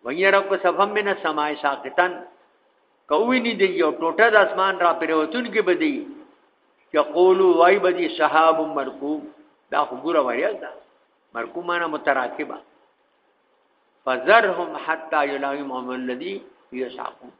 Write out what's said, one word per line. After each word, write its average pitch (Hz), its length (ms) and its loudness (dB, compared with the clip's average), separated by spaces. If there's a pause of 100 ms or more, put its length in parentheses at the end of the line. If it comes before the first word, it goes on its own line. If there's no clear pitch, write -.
وَإِنْ 131 140 -6
يَرَوْا 196 300 2
كِسَفًا 185 360 0
مِنَ 208 240 -2
السَّمَاءِ 151 540 -4
سَاقِطًا، 147 440 0 (1000)
که 147 60 0
وویني 233 460 0
دی 196 60 2
یو 165 260 0
ټوټه 165 380 2
د 214 60 4
اسمان 190 480 2
را 170 160 4
پرېوتونکی 165 680 -2
به 180 60 4
دی، 151 220 0 (960)
یقولو 180 520 4 (140)
وای 185 180 6
به 185 200 2
دی 170 180 0
سحاب 156 420 4 (200)
مرکوم، 139 420 -6 (500)
دا 147 140 0
خو 131 120 -10
ګوره 151 300 0
وریځ 151 380 -2
ده، - 80 -14 (640)
مرکوم 117 320 -8
معنی 175 280 -2
متراکبه. 139 640 -4 (1500)
فَذَرْهُمْ 170 720 2
حَتَّى 160 520 -4
يُلَاقُوا 139 320 -4
يَوْمَهُمُ 127 300 -8
الَّذِي 127 440 -8 (380)
يُوعَدُونَ 127 680 -10